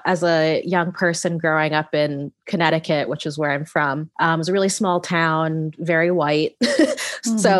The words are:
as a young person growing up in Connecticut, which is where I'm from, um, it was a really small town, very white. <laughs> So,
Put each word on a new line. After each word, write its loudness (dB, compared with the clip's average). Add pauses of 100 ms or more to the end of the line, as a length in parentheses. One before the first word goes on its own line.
as 0
a 2
young 0
person -2
growing 0
up -2
in -2 (140)
Connecticut, 0
which -6
is -6
where -2
I'm -4
from, -2 (100)
um, 2
it 0
was -4
a -2
really 2
small 0
town, 0
very 2
white. 0
<laughs> 2 (560)
So, 2